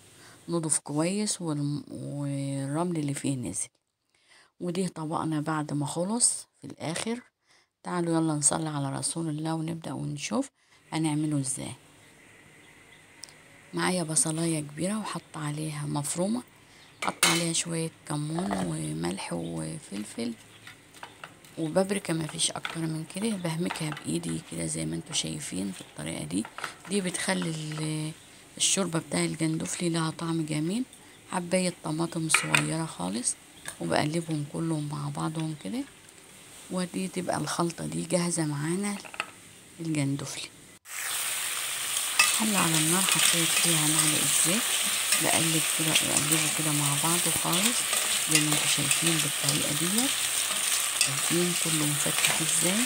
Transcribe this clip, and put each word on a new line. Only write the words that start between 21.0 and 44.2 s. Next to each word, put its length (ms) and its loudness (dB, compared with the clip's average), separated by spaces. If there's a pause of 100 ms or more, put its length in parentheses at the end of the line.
وبابريكا، 560 0
ما 140 -2
فيش 240 -2
اكتر 280 -6
من 260 -2 (100)
كده. 140 -2
بهمكها 600 -2
بايدي 520 -4 (100)
كده 140 -4
زي 200 -2
ما 100 -4
انتوا 180 -8
شايفين 580 -4
في 100 -12
الطريقه 420 -8
دي، 200 -2 (460)
دي 120 2
بتخلي 480 -2
ال-، 640 -4 (460)
الشوربه 420 2
بتاع 260 0
الجندفلي 640 0
لها 200 2
طعم 360 -2
جميل. 380 0 (480)
حبايه 420 2 (100)
طماطم 460 0
صغيره 560 2
خالص، 500 -2 (460)
وبقلبهم 720 2
كلهم 380 -2
مع 240 -4
بعضهم 480 -2
كده، 200 -4 (880)
ودي 360 -2
تبقى 300 -2
الخلطه 480 0
دي 160 -4
جاهزه 440 2
معانا 520 0 (800)
الجندفلي. 720 -2 (1900)
حله 200 4
على 200 4
النار، 240 4
حطيت 460 4
فيها 400 4
معلقه 400 4 (180)